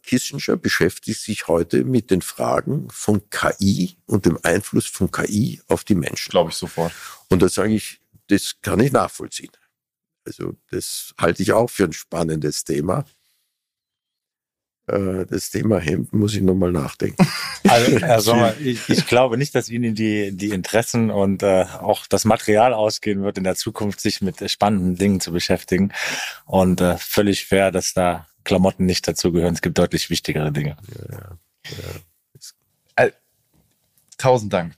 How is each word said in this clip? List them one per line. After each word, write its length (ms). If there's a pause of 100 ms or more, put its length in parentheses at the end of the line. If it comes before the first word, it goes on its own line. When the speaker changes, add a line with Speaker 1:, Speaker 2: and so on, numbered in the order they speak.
Speaker 1:
Kissinger 540
beschäftigt 640
sich 280
heute 360
mit 260
den 120
Fragen 680
von 400
K 300
I 360 (100)
und 200
dem 160
Einfluss 440
von 240
K 180
I 400
auf 160
die 100
Menschen. 360
Speaker 2:
Glaube 200
ich 60
sofort. 360 (380)
Speaker 1:
Und 120
da 60
sage 260
ich, 260 (280)
das 340
kann 180
ich 120
nachvollziehen. 580 (760)
Also 280 (160)
das 480
halte 240
ich 100
auch 160
für 160
ein 80
spannendes 720
Thema. 400 (1800)
Äh, 400
das 240
Thema 280
Hemd 340
muss 220
ich 80
noch 120
mal 180
nachdenken. 600
<laughs> 40 (300)
Speaker 3:
Also, 320
Herr 220
Sommer, 400
ich, 300
ich 160
glaube 320
nicht, 160
dass 160
Ihnen 240
die, 420
die 140
Interessen 600
und, 320
äh, 220 (160)
auch 260
das 200
Material 480
ausgehen 480
wird, 160
in 60
der 100
Zukunft 480
sich 180
mit 300
spannenden 460
Dingen 220
zu 140
beschäftigen. 580 (540)
Und, 380
äh, 160
völlig 480
fair, 260
dass 220
da 340 (160)
Klamotten 400
nicht 240
dazugehören. 460
Es 80
gibt 160
deutlich 320
wichtigere 420
Dinge. 240 (180)
Speaker 1:
Ja, 240
ja, 120 (1700)
ja. 80
Speaker 2:
Äh, 60 (1080)
tausend 340
Dank 260